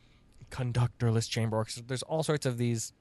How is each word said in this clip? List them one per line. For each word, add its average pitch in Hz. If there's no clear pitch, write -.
conductorless 120
chamber 110
orchestra. 113
There's 127
all 156
sorts 151
of 120
these 117